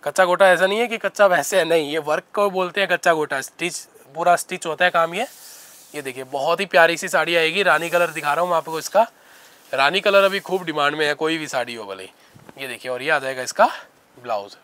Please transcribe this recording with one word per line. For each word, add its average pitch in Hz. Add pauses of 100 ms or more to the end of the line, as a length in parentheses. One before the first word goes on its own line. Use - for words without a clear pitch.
कच्चा 185
गोटा 175
ऐसा 180
नहीं 202
है 240
कि 226
कच्चा 202
वैसे 175
है, 165
नहीं, 160
ये 160
वर्क 151 (100)
को 202
बोलते 185
हैं 190
कच्चा 175
गोटा, 147
स्टिच, - (380)
पूरा 175
स्टिच 180
होता 165
है 175
काम 170
ये। 226 (680)
ये 147
देखिए, 131
बहुत 143
ही 196
प्यारी 170
सी 190
साड़ी 170
आएगी। 165
रानी 170
कलर 175
दिखा 151
रहा 160
हूँ 180
मैं 170
आपको 160
इसका, 214 (680)
रानी 143
कलर 196
अभी 196
खूब 185
डिमांड 147
में 156
है, 147
कोई 160
भी 156
साड़ी 123
हो 110
भले। 95 (480)
ये 135
देखिए, 123
और 123
ये 143
आ 156
जाएगा 131
इसका 196 (480)
ब्लाउज। 110